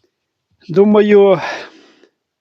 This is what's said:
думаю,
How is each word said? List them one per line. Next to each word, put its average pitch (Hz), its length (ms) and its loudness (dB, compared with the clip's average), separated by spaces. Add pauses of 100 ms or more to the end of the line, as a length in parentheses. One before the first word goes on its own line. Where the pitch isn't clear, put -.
(680)
думаю, 202 720 2 (1000)